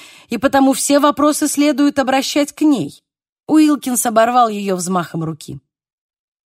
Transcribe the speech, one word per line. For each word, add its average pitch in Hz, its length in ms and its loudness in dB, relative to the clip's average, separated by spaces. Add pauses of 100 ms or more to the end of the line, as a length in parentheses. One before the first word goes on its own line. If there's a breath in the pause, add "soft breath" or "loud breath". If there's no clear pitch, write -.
(300 loud breath)
и 233 80 -4
потому 269 360 2
все 285 260 0
вопросы 294 480 2
следует 285 500 0
обращать 269 560 -2
к - 80 -14
ней. 233 420 -2 (440)
Уилкинс 294 580 0
оборвал 233 420 2
её 202 300 -4
взмахом 170 480 -6
руки. 143 340 -12 (880)